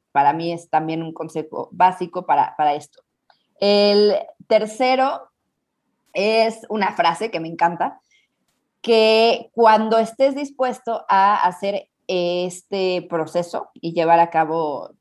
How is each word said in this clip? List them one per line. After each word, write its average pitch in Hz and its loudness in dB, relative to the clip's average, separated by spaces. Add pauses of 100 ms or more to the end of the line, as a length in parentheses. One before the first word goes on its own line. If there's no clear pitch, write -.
(140)
para 143 2
mí 165 -4
es 165 -12
también 160 -4
un 160 -12
consejo 160 -10
básico 180 -2
para, 143 0
para 151 0
esto. - -12 (580)
El 202 4 (320)
tercero 254 0 (840)
es 220 0
una 208 0
frase 170 0
que 165 -6
me 165 -8
encanta, 170 -2 (840)
que 220 2
cuando 220 4
estés 254 0
dispuesto 254 -6
a 196 4
hacer 196 -4 (180)
este 180 -4
proceso 170 -6
y 170 -10
llevar 170 4
a 170 2
cabo 160 -4